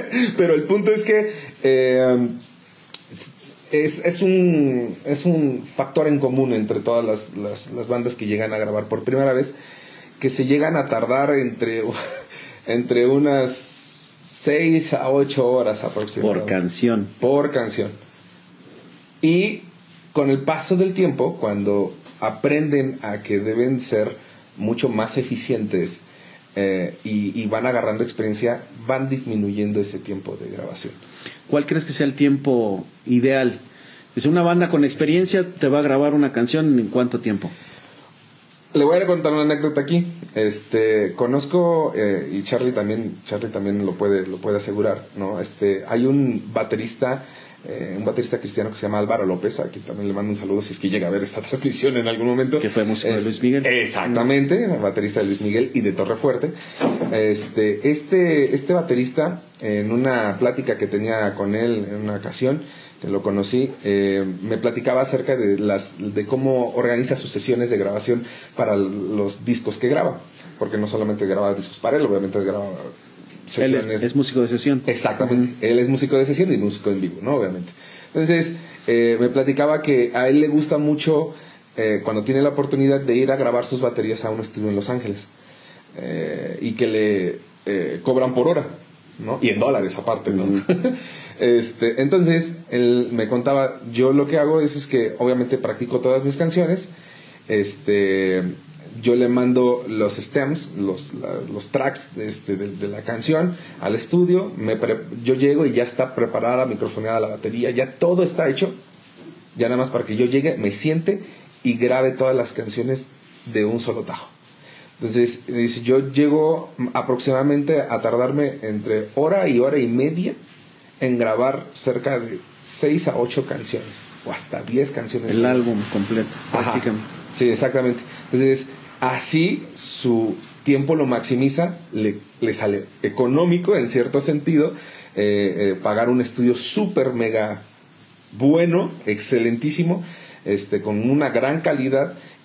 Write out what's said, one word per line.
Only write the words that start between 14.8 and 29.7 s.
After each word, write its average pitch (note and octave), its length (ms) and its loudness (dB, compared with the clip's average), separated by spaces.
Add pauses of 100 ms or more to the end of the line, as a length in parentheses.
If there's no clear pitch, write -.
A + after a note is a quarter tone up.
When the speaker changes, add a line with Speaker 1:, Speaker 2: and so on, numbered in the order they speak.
Speaker 1:
a C3 160 0
ocho C#3 400 2
horas A#2 340 2
aproximadamente. G#2+ 580 -2
Speaker 2:
Por - 80 -4 (120)
canción. G2+ 460 0 (120)
Speaker 1:
Por C#3+ 320 2
canción. G#2+ 400 -2 (1300)
Y F3+ 400 2 (500)
con C#3+ 180 2
el C3+ 120 2
paso D#3 340 0
del F#3 180 2
tiempo, D#3 460 0
cuando G2+ 540 0 (260)
aprenden C#3+ 840 0
a G#2 220 -8
que G2+ 160 0
deben A#2 400 0
ser G#2+ 360 -2 (420)
mucho A#2 320 -2
más A2 280 -2
eficientes, A2 840 -4 (540)
eh, F#2+ 480 -2
y, G#2 280 -2 (100)
y G#2+ 60 -4
van A2 180 0
agarrando A2+ 380 0
experiencia, A#2 580 -2 (240)
van C3 240 -2
disminuyendo G#2 720 -2